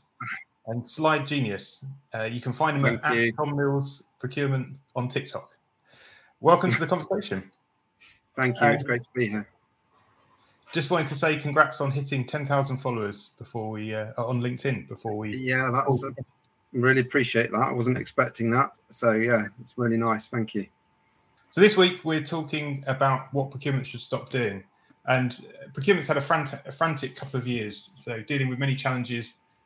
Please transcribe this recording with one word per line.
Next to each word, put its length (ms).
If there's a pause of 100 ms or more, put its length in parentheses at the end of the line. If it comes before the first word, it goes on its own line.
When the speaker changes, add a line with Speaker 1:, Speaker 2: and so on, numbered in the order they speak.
(680)
Speaker 1:
and 180
slide 400
genius. 540 (340)
Uh, 100
you 180
can 100
find 240
him 80
Speaker 2:
Thank 220
Speaker 1:
at 100
Speaker 2:
you. 160
Speaker 1:
Tom 240
Mills 480 (160)
Procurement 480 (300)
on 100
TikTok. 500 (840)
Welcome 280
to 120
the 60
conversation. 640 (840)
Speaker 2:
Thank 240
you. 80
It's 160
Speaker 1:
Um, 40
Speaker 2:
great 160
to 120
be 140
here. 180 (1300)
Speaker 1:
just 180
wanted 160
to 80
say 220
congrats 420
on 120
hitting 360
ten 180
thousand 340
followers 580
before 320
we, 260
uh, 220
on 240
LinkedIn 480
before 280
we 160
Speaker 2:
Yeah, 380
that's, 320
Speaker 1:
Oh. 60
Speaker 2:
uh, 140 (500)
really 280
appreciate 500
that. 80
I 140
wasn't 240
expecting 540
that. 200 (160)
So, 240
yeah, 380 (100)
it's 180
really 200
nice. 300
Thank 280
you. 100 (840)
Speaker 1:
So 100
this 160
week 300
we're 180
talking 640
about 460
what 180
procurement 340
should 140
stop 300
doing. 340 (420)
And, 280 (280)
uh, 120
procurement's 340
had 80
a 60
frant-, 320 (120)
a 60
frantic 420
couple 240
of 80
years, 500
so 260
dealing 260
with 100
many 160
challenges 680 (260)